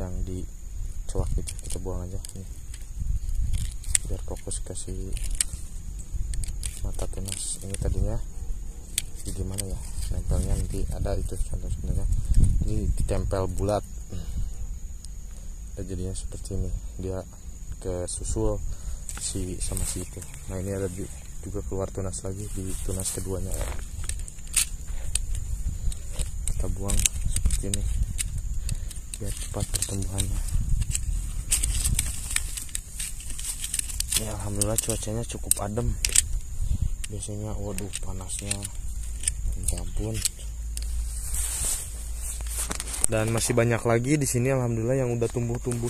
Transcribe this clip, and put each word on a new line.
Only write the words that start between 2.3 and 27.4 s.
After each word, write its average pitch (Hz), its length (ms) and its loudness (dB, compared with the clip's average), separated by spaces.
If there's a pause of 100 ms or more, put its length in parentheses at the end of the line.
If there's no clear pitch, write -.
ini. 92 80 -8 (1600)
Biar 92 160 0
fokus - 400 -4
kasih 95 480 -4 (1700)
mata - 240 0
tunas. - 560 -4
Ini 98 160 -4
tadinya 101 400 2 (1040)
ini - 160 -4
gimana 95 320 -2
ya? 95 80 -2 (340)
Nempelnya - 460 2
nanti - 240 0 (100)
ada 101 240 0
itu 95 220 0 (100)
contoh - 220 -2
sebenarnya. - 400 0 (580)
Ini 104 300 4
ditempel 95 500 4
bulat. 98 380 4 (1900)
Dan 98 100 -4
jadinya 92 280 -2
seperti - 440 -4
ini. 92 120 0 (280)
Dia 92 240 -4 (560)
ke 90 320 -2
susul 110 480 2 (640)
si 90 400 -2
sama - 240 0
si 90 160 -2
itu. - 160 -8 (320)
Nah, 95 80 -2
ini 98 160 -2
ada 95 160 0
ju-, 90 200 -6 (360)
juga 95 200 -4
keluar 95 280 -2
tunas 95 320 -2
lagi 95 160 -4 (120)
di 92 280 -2
tunas 95 320 0
keduanya. 92 400 -2 (3000)
Kita - 240 2
buang 98 240 2 (320)
seperti - 400 4